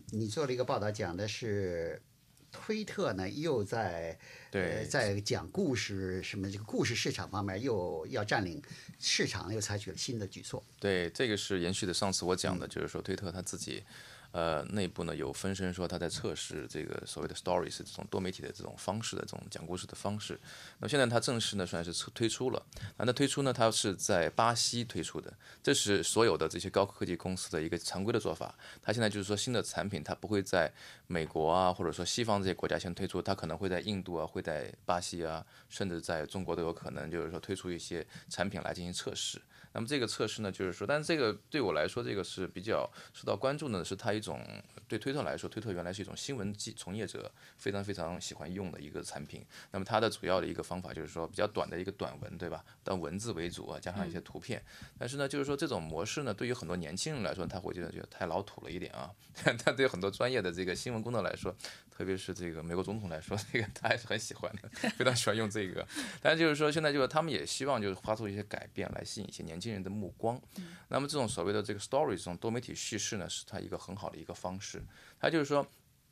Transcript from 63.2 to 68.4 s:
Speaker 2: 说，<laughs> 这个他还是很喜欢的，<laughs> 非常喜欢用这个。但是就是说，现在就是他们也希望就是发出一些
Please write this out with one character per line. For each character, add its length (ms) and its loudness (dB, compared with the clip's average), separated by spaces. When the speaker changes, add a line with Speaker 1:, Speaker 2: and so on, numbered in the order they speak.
Speaker 2:
说， 200 -4
<laughs> 100 -10
这 100 0
个 140 -2
他 140 0
还 60 6
是 120 -6
很 100 0
喜 160 -4
欢 260 -6
的， 100 -14
<laughs> 160 0
非 80 4
常 100 6
喜 120 2
欢 100 4
用 100 2
这 200 0
个。 200 -4
但 140 8
是 60 4
就 100 8
是 60 4
说， 160 4
现 100 2
在 100 4
就 80 4
是 80 6
他 140 4
们 100 0
也 140 0
希 200 -2
望 140 4
就 100 2
是 40 0
发 220 0
出 120 -4
一 60 -2
些 80 -4